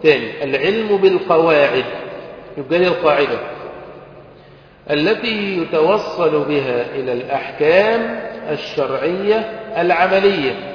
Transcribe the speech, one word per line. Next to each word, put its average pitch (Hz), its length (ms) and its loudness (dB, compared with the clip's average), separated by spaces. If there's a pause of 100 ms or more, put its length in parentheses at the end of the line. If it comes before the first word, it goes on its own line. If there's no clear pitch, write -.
تاني، 135 400 2
العلم 196 540 0
بالقواعد، 165 880 4 (720)
يبقى 147 220 -2
دي 180 80 4
القاعدة 143 500 2 (1500)
التي 202 680 0
يتوصل 160 840 2
بها 131 400 0 (100)
إلى 131 180 -4
الأحكام 156 1040 0 (320)
الشرعية 165 1000 -2 (260)
العملية 180 760 2 (240)